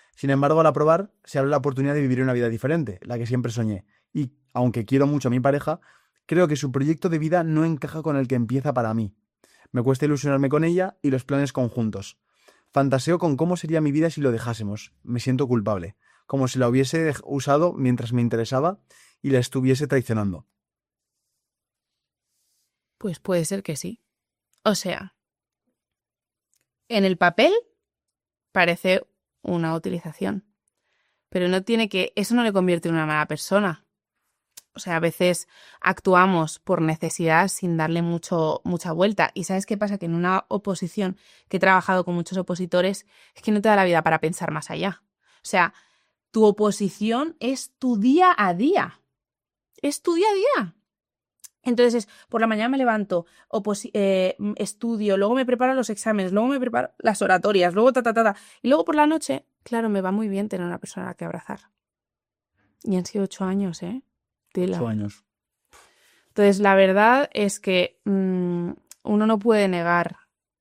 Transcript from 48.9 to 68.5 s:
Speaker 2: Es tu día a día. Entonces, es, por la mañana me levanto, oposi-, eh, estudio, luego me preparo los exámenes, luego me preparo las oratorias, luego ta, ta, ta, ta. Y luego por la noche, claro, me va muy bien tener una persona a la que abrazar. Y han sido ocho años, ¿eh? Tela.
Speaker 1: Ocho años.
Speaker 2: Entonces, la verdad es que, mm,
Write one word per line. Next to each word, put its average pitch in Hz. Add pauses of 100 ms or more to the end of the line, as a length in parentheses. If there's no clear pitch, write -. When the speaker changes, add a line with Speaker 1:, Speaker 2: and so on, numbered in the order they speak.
Speaker 2:
Es 285
tu 339
día 392
a 415 (300)
día. 170 (880)
Entonces, 240
es, - (200)
por 226
la 220
mañana 220
me 269
levanto, 208 (240)
oposi-, 208
eh, 190 (180)
estudio, 208
luego 208
me 262
preparo 254
los 254
exámenes, 202
luego 214
me 277
preparo 240
las 214
oratorias, 185
luego 233
ta, 247
ta, 226
ta, 226
ta. 202 (260)
Y 233
luego 320
por 320
la 302
noche, 302 (180)
claro, 226
me 196
va 185
muy 214
bien 196
tener 180
una 175
persona -
a -
la 180
que 170
abrazar. - (1200)
Y 190
han 180
sido 196
ocho -
años, 190
¿eh? 226 (500)
Tela. 185
Speaker 1:
Ocho 123
años. 104 (1040)
Speaker 2:
Entonces, 202
la 196
verdad 208
es 202
que, 180
mm, 180 (320)